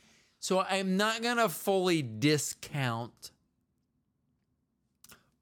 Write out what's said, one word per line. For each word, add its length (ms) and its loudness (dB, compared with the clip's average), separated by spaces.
So 200 0
I'm 360 0
not 260 0
gonna 260 2
fully 540 0
discount 1300 -2